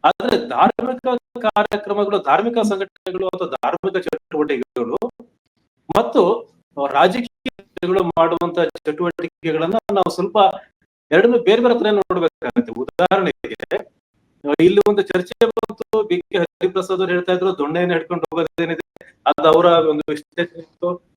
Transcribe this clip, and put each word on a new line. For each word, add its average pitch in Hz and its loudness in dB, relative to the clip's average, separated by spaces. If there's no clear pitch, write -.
ಆದ್ರೆ 240 0
ಧಾರ್ಮಿಕ 247 0
ಕಾರ್ಯಕ್ರಮಗಳು, 208 -2
ಧಾರ್ಮಿಕ 208 0
ಸಂಘಟನೆಗಳು 190 -4
ಅಥವಾ 185 -6
ಧಾರ್ಮಿಕ 180 -4
ಚಟುವಟಿಕೆಗಳು 147 -4
ಮತ್ತು 226 2
ರಾಜಕೀಯಗಳು 185 0
ಮಾಡುವಂತ 170 0
ಚಟುವಟಿಕೆಗಳನ್ನ 165 -4
ನಾವು 185 2
ಸ್ವಲ್ಪ 190 -4
ಎರಡನ್ನೂ 233 6
ಬೇರೆ 226 4
ಬೇರೆ 240 4
ತರ 226 0
ನೋಡ್ಬೇಕಾಗುತ್ತೆ. 202 -2
ಉದಾಹರಣೆಗೆ, - -2
ಇಲ್ಲಿ 185 6
ಒಂದು 208 2
ಚರ್ಚೆ 185 0
ಬಂತು, - -4
ಬಿ 175 -2
ಕೆ - -6
ಹರಿಪ್ರಸಾದ್ 185 -4
ಅವ್ರು 180 0
ಹೇಳ್ತಾ 180 0
ಇದ್ರು, 185 0
ದೊಣ್ಣೆಯನ್ನು 170 -2
ಹಿಡ್ಕೊಂಡು 165 -2
ಹೋಗೋದೇನಿದೆ - -6
ಅದು 147 4
ಅವರ 170 6
ಒಂದು 160 2
ವಿಶ್ಲೇಷಣೆ 170 -8
ಇತ್ತು 175 -10